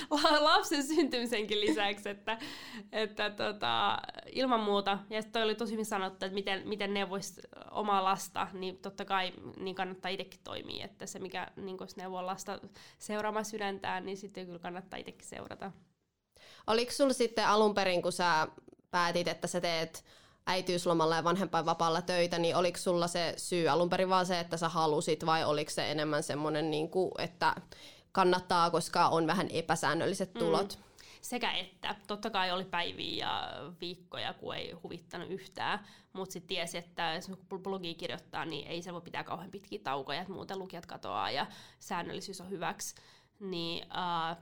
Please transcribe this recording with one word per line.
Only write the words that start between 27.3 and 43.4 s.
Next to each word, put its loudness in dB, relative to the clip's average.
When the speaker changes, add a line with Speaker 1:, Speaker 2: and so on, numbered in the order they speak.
Speaker 2:
kannattaa, 6
koska 4
on 4
vähän 2
epäsäännölliset 0
Speaker 1:
Mm. -10
Speaker 2:
tulot? 2
Speaker 1:
Sekä -4
että. -6
Totta -4
kai 2
oli -2
päiviä -4
ja -2
viikkoja, -8
kun -8
ei -8
huvittanut -12
yhtään, -6
mut -8
sit -12
tiesi, -4
että -4
jos -8
bl-, -10
blogia -6
kirjoittaa, -8
niin -8
ei -6
se -10
voi -10
pitää -10
kauhean -10
pitkiä -12
taukoja, -4
että -8
muuten -8
lukijat -12
katoaa -4
ja -2
säännöllisyys -8
on -12
hyväksi. -6